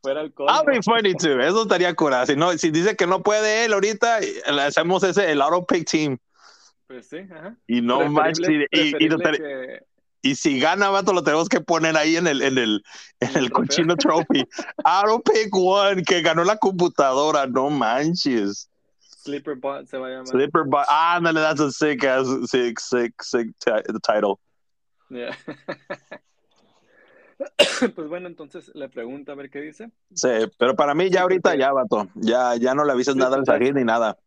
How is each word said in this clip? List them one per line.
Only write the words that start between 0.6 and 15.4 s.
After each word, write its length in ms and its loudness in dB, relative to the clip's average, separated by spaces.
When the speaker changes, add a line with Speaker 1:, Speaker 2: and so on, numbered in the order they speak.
Speaker 2:
be 140 2
Speaker 1:
colmo. 20 -8
Speaker 2:
funny 320 2
too, 260 2
eso 220 2
estaría 320 2
cura. 320 2
Si 100 0
no, 220 2
si 120 0
dice 240 0
que 120 0
no 160 0
puede 420 2
él 80 0
ahorita, 480 0
le 420 -4
hacemos 400 0
ese, 300 2
el 80 2
auto 260 2
pick 220 0
team. 300 -2
Speaker 1:
Pues 220 -20
sí, 120 -16
ajá. 360 -18
Speaker 2:
Y 140 -2
no 200 0
Speaker 1:
Preferible, 200 2
Speaker 2:
manches, 280 0
y, 100 2
y, 260 0
y 20 2
lo 100 2
Speaker 1:
preferible 60 -4
Speaker 2:
ten-, 540 -4
Speaker 1:
que 60 -20
Speaker 2:
y 160 0
si 240 0
gana, 300 2
vato, 240 0
lo 80 0
tenemos 260 0
que 120 0
poner 360 0
ahí 200 2
en 100 0
el, 160 0
en 160 0
el, 240 0
en 100 -2
Speaker 1:
En 0 -
el 140 -4
Speaker 2:
el 60 -4
Speaker 1:
trofeo. 160 0
Speaker 2:
cochino 300 0
trophy. 480 0
Speaker 1:
<laughs> 200 -14
Speaker 2:
Auto 380 2
pick 320 0